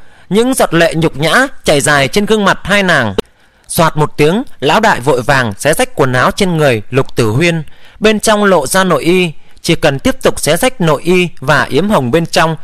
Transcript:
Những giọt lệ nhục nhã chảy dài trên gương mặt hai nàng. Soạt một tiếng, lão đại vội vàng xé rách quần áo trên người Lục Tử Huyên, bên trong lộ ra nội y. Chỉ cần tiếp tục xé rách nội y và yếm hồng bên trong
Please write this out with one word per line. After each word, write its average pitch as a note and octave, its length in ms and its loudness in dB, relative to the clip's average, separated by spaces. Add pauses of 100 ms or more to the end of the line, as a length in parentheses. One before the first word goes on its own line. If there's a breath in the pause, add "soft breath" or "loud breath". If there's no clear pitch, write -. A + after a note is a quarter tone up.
(300 soft breath)
Những A#3 240 2
giọt - 200 0
lệ E3 220 2
nhục D#3+ 220 -2
nhã E3+ 300 0 (160)
chảy D3 180 2
dài C#3 260 0
trên G3+ 180 0
gương G#3 200 0
mặt F3 180 2
hai G3 200 0
nàng. C3 320 0 (520 soft breath)
Soạt D#3+ 300 0
một D3 200 -2
tiếng, E3 260 2 (160 soft breath)
lão D#3+ 200 0
đại G#3 200 2
vội B2+ 220 0
vàng B2 360 0
xé D3+ 160 0
rách B3+ 220 -2
quần C3 180 0
áo C3+ 180 2
trên F3+ 260 -2
người C3 320 2
Lục C3 260 -2
Tử A#2 140 0
Huyên, E3 340 0 (360 soft breath)
bên G#3+ 200 2
trong G#3 240 0
lộ F3+ 240 2
ra F#3+ 160 0
nội D#3 200 0
y. F3 280 2 (300 soft breath)
Chỉ D#3+ 140 0
cần - 240 0
tiếp - 220 0
tục - 180 0
xé E3 180 0
rách B3+ 240 -2
nội D#3 220 0
y F3+ 260 2 (100)
và C3+ 240 0
yếm F3 260 0
hồng C#3 220 0
bên E3 140 0
trong E3 380 0